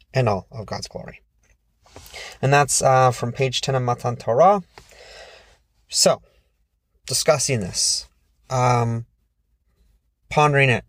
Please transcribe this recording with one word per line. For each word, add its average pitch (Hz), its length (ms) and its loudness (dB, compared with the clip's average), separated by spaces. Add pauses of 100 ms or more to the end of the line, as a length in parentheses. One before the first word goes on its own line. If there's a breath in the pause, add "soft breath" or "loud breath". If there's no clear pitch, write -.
(120)
and 131 160 0
all 98 240 -2
of 113 140 -14
God's - 220 -12
glory." - 340 -16 (1200 loud breath)
And 131 100 2
that's, 143 300 2
uh, 131 300 4
from 120 200 -6
page 131 300 -2
ten 135 140 -4
of 127 80 -2
Matan 120 320 -4
Torah. 175 480 2 (1200 loud breath)
So, - 340 0 (880)
discussing 131 520 0
this, - 480 -4 (420)
um, 120 560 0 (1200)
pondering 143 400 2
it, 113 200 -2